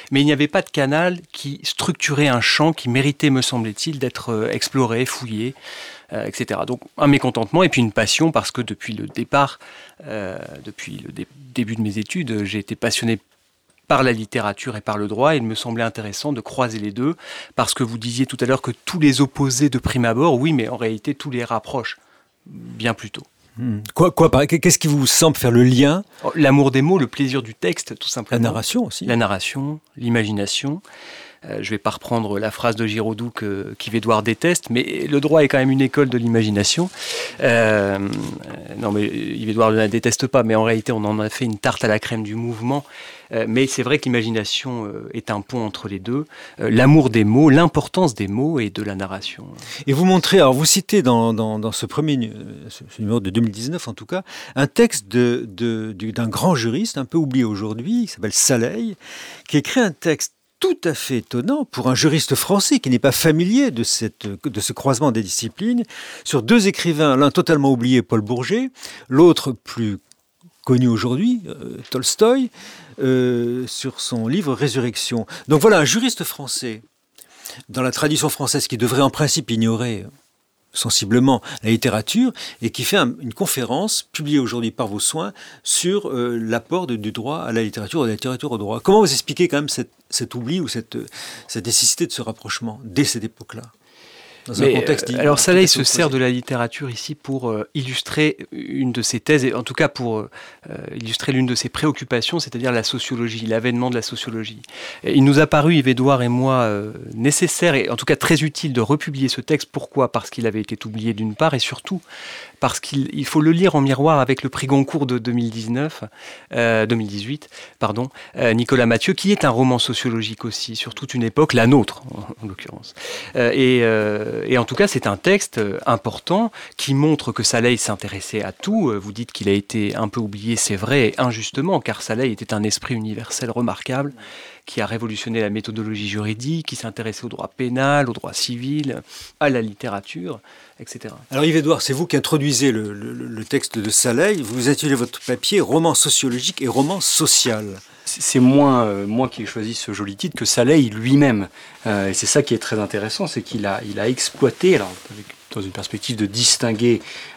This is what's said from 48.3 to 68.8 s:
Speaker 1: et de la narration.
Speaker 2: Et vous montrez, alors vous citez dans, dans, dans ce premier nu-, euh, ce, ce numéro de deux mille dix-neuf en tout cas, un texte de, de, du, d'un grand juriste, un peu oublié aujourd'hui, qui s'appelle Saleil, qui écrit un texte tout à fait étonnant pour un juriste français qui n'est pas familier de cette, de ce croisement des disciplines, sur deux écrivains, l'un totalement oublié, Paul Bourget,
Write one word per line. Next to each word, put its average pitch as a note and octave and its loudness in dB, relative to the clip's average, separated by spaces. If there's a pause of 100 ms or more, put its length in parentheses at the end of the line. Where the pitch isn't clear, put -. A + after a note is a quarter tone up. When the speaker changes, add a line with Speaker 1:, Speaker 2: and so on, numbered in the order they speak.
Speaker 1:
et G#2+ -2
de G#2+ -8
la G2+ -6
narration. G2 -10 (400)
Speaker 2:
Et C#3 4
vous D#3 4
montrez, F#3 6
alors C#3 8
vous D3 0
citez G3 2
dans, A#2 4
dans, A2 -2
dans G#2+ -4
ce - -6
premier D3+ 0
nu-, A2 -4
euh, - -16
ce, - -18
ce - -12
numéro A2 0
de F#2+ -4
deux G#2+ 2
mille A#2 2
dix-neuf A#2+ -8
en A2 -10
tout A2 -18
cas, F#3 -6 (340)
un C3+ 2
texte - 2
de, A#2+ 2
de, A2 -4
du, A2 -6
d'un A2+ -2
grand E3 2
juriste, C#3 -2
un C3+ -4
peu D#3 -2
oublié C3 2
aujourd'hui, A2 -2
qui G#3+ -2
s'appelle G2+ -8
Saleil, E3+ 0 (520)
qui - 2
écrit C#3+ 0
un G#3+ 4
texte - -2 (260)
tout F#4 0
à E3 0
fait B2+ -4
étonnant G3 -2
pour B2 -2
un C3 2
juriste D3+ 2
français G3+ 2
qui C3 -2
n'est A#2+ 4
pas C#3 4
familier F3+ 4
de A#2 -4
cette, - -4
de G#2+ -8
ce G2+ -4
croisement C3+ 2
des A2 0
disciplines, G#3 -4 (380)
sur C3 -2
deux G3 6
écrivains, D#3 2
l'un C#3 6
totalement D3+ 4
oublié, B2 4
Paul A2+ 0
Bourget, B2+ -2 (400)